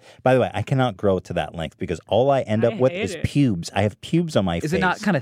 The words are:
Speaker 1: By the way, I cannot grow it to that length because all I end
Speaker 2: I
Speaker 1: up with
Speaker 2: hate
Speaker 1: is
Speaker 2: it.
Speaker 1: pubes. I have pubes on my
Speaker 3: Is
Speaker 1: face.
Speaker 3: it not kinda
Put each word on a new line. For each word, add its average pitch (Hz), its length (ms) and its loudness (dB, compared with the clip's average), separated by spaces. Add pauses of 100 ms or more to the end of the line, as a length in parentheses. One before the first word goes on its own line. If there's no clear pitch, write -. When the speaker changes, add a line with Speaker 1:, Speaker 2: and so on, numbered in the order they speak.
(240)
Speaker 1:
By 127 120 4
the 123 60 4
way, 92 120 0
I 101 80 -4
cannot 127 360 0
grow 95 200 2
it 87 80 -4
to - 80 -10
that 80 220 -4
length 80 220 -8
because 82 300 -6
all 120 240 2
I 135 100 2
end 110 240 0
Speaker 2:
I 117 80 4
Speaker 1:
up 214 60 -10
with 127 120 4
Speaker 2:
hate 180 100 -6
Speaker 1:
is 196 140 -6
Speaker 2:
it. 151 80 -12
Speaker 1:
pubes. 107 500 0
I 101 100 0
have 107 180 -2
pubes 165 340 -2
on 104 100 2
my 85 120 0
Speaker 3:
Is 85 60 -6
Speaker 1:
face. 156 100 -4
Speaker 3:
it 190 60 0
not 180 220 -2
kinda 185 200 0